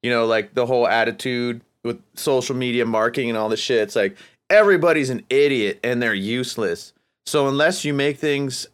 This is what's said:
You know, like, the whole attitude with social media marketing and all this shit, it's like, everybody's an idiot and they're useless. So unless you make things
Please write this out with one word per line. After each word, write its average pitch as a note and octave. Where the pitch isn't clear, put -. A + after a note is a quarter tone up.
You A#2+
know, A#2
like, A2
the B2
whole A#2+
attitude A#2
with A#2
social C3+
media B2
marketing A#2
and A2+
all A2
this A2
shit, A#2+
it's G#2
like, G2+
everybody's E3+
an A#2+
idiot C3
and B2
they're A#2
useless. G#2+
So C#3+
unless D3
you D3
make C#3
things C#3